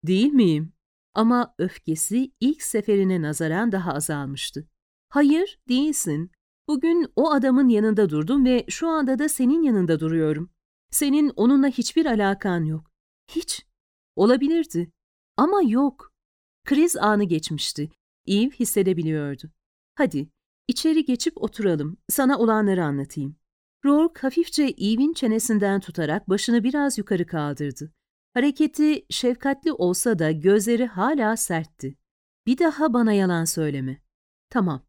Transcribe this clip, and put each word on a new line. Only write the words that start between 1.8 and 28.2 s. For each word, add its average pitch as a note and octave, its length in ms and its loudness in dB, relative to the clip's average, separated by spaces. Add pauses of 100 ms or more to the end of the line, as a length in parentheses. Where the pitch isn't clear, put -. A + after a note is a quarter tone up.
ilk C#4 220 0
seferine G3 600 0
nazaran D#3+ 500 -2
daha F3+ 220 -4
azalmıştı. C#3+ 760 -8 (420)
"Hayır, D4 500 2 (100)
değilsin. A#3+ 640 -2 (360)
Bugün D#4+ 480 0
o D4+ 160 2
adamın C4+ 360 4
yanında G#3+ 420 4
durdum F#3 360 2
ve B3+ 240 2
şu - 180 -4
anda C4+ 320 0
da D4+ 100 0
senin C4+ 320 2
yanında F#3 380 2
duruyorum. D#3+ 500 -2 (420)
Senin D4 440 2
onunla C4+ 320 4
hiçbir C#4 380 0
alakan G3 580 0
yok. D#3 280 -6 (400)
Hiç. - 340 -8 (500)
Olabilirdi. B3 760 0 (460)
Ama F#4+ 240 2
yok." C4+ 520 -2 (520)
Kriz D4+ 320 2
anı G#3 260 2
geçmişti. D#3 640 -4 (380)
Eve G#3 220 2
hissedebiliyordu. D#3+ 960 -2 (520)
"Hadi, D3+ 340 -2 (380)
içeri D#4+ 380 0
geçip - 380 -4
oturalım. E3+ 540 -4 (120)
Sana C4+ 280 0
olanları G#3+ 460 2
anlatayım." C#3+ 520 -6 (500)
Rourke D4+ 360 2
hafifçe D4 420 -2
Eve'in B3 500 0
çenesinden G#3+ 680 0
tutarak E3 500 -6
başını G#3+ 340 0
biraz C#4 340 -2
yukarı F#3 280 -2
kaldırdı. D3 680 -8 (400)